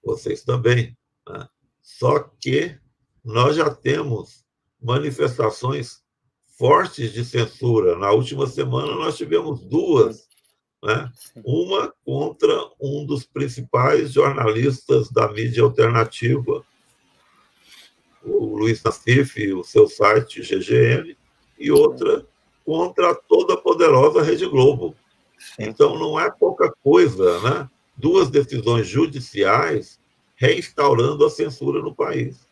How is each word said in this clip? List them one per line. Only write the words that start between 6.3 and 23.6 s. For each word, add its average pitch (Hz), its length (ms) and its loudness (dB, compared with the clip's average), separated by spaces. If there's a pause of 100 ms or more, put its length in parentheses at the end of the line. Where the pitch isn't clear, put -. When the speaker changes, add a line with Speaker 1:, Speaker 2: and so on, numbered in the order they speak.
Speaker 1:
fortes 139 520 0
de 117 140 -8
censura. 113 720 0
Na 98 140 -2
última 127 360 0
semana, 135 480 -6
nós 160 220 -6
tivemos 156 440 -4
duas, 117 680 0 (540)
né? 117 320 -4
Speaker 2:
Sim. - 300 -20
Speaker 1:
Uma 180 500 -4 (100)
contra 147 760 -4
um 143 280 -8
dos 143 180 -6
principais 127 880 -2
jornalistas 127 1000 0
da 113 220 2
mídia 117 300 -2
alternativa, 113 1000 0 (1600)
o 107 340 -4
Luiz 107 260 -2
Nassif, 117 720 0
o 90 100 -8
seu 107 240 6
site, 107 540 0
G 95 180 -4
G 120 380 2
N, - 180 -12 (420)
e 143 120 -4
outra - 560 2 (380)
contra 175 500 0
toda 180 400 2
a - 20 -2
poderosa 151 680 4